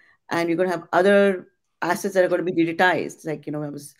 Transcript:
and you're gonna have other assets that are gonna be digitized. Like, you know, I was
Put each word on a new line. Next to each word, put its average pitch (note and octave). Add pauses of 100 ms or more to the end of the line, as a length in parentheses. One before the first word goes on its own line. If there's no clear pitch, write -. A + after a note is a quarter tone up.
(300)
and E3+
you're E3
gonna F#3
have E3
other G3 (320)
assets F3+
that F#3
are F3+
gonna F3
be F3+
digitized. E3
Like, D3+
you D3
know, D3+
I D3
was C#3+